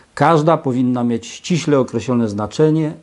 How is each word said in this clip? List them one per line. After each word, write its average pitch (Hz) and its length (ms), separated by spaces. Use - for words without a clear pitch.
Każda 156 440
powinna 123 460
mieć 117 240
ściśle 147 520
określone 120 500
znaczenie 156 720